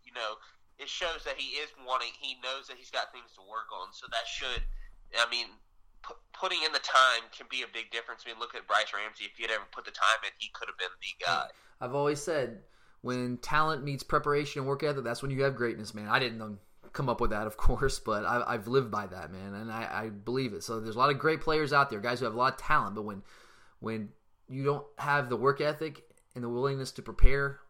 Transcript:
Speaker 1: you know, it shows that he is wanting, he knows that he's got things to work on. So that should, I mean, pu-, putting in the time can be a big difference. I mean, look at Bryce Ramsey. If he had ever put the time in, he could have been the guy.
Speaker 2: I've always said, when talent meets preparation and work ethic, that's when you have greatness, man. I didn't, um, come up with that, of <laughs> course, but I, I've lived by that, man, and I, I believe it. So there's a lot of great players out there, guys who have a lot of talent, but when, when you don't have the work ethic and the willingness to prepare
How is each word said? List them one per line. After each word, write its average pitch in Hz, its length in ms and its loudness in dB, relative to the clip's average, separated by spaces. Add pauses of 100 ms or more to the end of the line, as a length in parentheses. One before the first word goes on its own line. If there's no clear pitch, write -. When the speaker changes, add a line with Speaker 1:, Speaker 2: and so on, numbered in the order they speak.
Speaker 1:
you 120 80 -20
know, 110 240 -4 (420)
it 139 120 -12
shows 165 340 -4
that 139 140 -6
he 135 180 -8
is 147 140 -8 (160)
wanting, 120 340 -2
he 131 240 -8
knows 131 240 -8
that 131 80 -14
he's 131 140 -20
got 127 220 -4
things 120 240 -20
to 98 40 -20
work 107 320 -10
on. 95 220 -12
So - 180 -18
that 117 160 -4
should, 123 320 -4 (560)
I 117 140 6
mean, 120 160 -4 (560)
pu-, - 180 -14 (140)
putting 180 320 -2
in 156 60 0
the 139 120 -2
time 127 480 4
can 131 160 -16
be 127 140 -6
a 113 100 -10
big 113 180 -8
difference. 117 360 -8
I 120 60 -10
mean, 110 60 -12
look 117 160 -10
at 107 140 -12
Bryce 107 240 2
Ramsey. 104 320 -8
If 101 160 -14
he 113 40 -6
had 110 80 -2
ever 104 200 -4
put - 140 -14
the - 100 -14
time 110 240 4
in, 101 160 -8
he 107 160 -12
could - 160 -12
have 98 80 -12
been 92 240 -4
the 92 240 -12
guy. 82 240 2 (320)
Speaker 2:
I've 127 140 -8
always 147 260 2
said, 127 440 -4 (380)
when 123 360 -2
talent 156 440 2
meets 143 220 -6
preparation 147 560 0
and 131 80 -2
work 139 160 -2
ethic, 143 180 0
that's 120 200 -4
when 135 100 -2
you 135 100 2
have 135 140 2
greatness, 113 360 -2
man. 107 160 -8
I 120 120 4
didn't, 113 200 -2
um, 107 200 -10 (320)
come 139 160 -2
up 117 120 2
with 113 100 6
that, 107 180 0
of - 80 -10
<laughs> - 100 6
course, 131 320 6
but 104 260 -2
I, 117 220 2
I've 113 220 -2
lived 123 240 2
by 104 160 -4
that, 90 240 -12
man, 98 220 -10
and 110 180 -8
I, 110 160 -6 (160)
I 113 60 -4
believe 117 420 -2
it. 85 100 -8
So 113 160 -6
there's 110 160 -6
a 110 60 -4
lot 139 100 6
of 139 80 2
great 156 220 2
players 156 320 2
out 139 180 6
there, 107 80 -4
guys 120 220 -2
who 127 60 0
have 107 80 -2
a 113 40 -2
lot 127 160 6
of - 60 -14
talent, 117 340 2
but 107 80 -4
when, 101 220 -8 (560)
when 110 300 -4 (380)
you 131 160 -6
don't 143 200 0 (140)
have 143 300 0
the 123 80 0
work 135 240 4
ethic 151 440 -2 (300)
and 127 100 -8
the 120 40 -4
willingness 131 440 -2
to - 100 -12
prepare 139 680 8